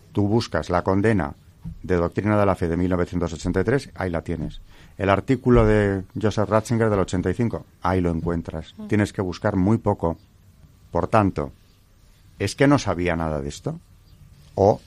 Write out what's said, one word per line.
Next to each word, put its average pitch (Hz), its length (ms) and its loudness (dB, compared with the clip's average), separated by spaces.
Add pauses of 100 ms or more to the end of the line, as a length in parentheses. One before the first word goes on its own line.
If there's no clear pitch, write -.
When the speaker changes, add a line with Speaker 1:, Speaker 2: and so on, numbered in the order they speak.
(120)
Speaker 1:
Tú 104 160 0
buscas 101 420 -2
la 87 120 2
condena 98 520 0 (500)
de 87 120 0
Doctrina 95 420 0
de 101 80 2
la 95 100 2
Fe 90 120 -2
de 82 100 -2
mil 90 120 0
novecientos 87 440 -2
ochenta 87 280 -2
y - 20 2
tres, 131 320 -2
ahí 95 140 -6
la 82 140 -4
tienes. 80 380 -8 (360)
El 95 120 0
artículo 117 560 4
de 101 380 2 (160)
Joseph 101 300 0
Ratzinger 110 400 2
del 104 100 2
ochenta 90 300 -2
y 90 40 0
cinco, 104 320 -4 (160)
ahí 92 200 0
lo 87 80 2
encuentras. 82 640 -4
Speaker 2:
Ujú. 214 140 -14
Speaker 1:
Tienes 101 260 0
que - 80 -4
buscar 95 340 -4
muy 98 220 2
poco. 95 400 -2 (760)
Por 85 160 -2
tanto, 87 440 0 (880)
¿es 98 160 -4
que 139 120 4
no 143 100 6
sabía 87 380 -2
nada 80 260 -2
de 71 80 -6
esto? 156 300 -10 (760)
¿O 101 320 4